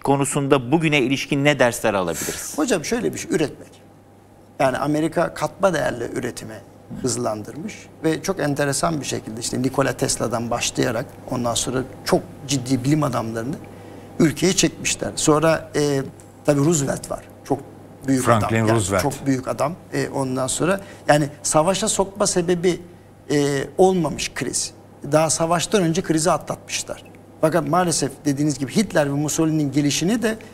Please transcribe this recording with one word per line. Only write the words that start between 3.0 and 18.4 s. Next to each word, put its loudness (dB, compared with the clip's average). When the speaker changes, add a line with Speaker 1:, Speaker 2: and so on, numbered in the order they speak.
Speaker 2:
bir -8
şey, -10
üretmek. -2
Yani 2
Amerika 0
katma 0
değerli -2
üretimi -6
hızlandırmış -4
ve 0
çok -2
enteresan 0
bir -8
şekilde -6
işte -4
Nikola 0
Tesla'dan -2
başlayarak -2
ondan -2
sonra -2
çok 2
ciddi 0
bilim 2
adamlarını -2
ülkeye 4
çekmişler. -2
Sonra, 2
e, 2
tabii 4
Roosevelt 0
var. -8
Çok -2
büyük 2
Speaker 3:
Franklin 4